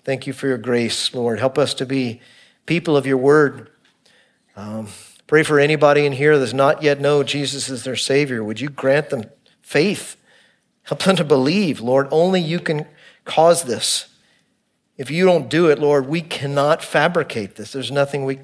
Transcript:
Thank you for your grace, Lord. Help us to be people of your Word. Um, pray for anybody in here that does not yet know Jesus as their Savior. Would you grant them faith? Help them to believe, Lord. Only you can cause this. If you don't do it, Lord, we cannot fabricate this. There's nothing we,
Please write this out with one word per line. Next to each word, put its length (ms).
Thank 220
you 60
for 140
your 100
grace, 580
Lord. 240
Help 200
us 160
to 100
be 380
people 320
of 80
your 140
Word. 500
Um, 320
pray 160
for 180
anybody 460
in 60
here 260
that 60
does 100
not 280
yet 160
know 240
Jesus 460
as 160
their 100
Savior. 480
Would 160
you 120
grant 400
them 140
faith? 560
Help 180
them 140
to 80
believe, 560
Lord. 300
Only 300
you 180
can 280
cause 380
this. 420
If 140
you 160
don't 240
do 180
it, 100
Lord, 300
we 140
cannot 600
fabricate 720
this. 160
There's 200
nothing 320
we, 200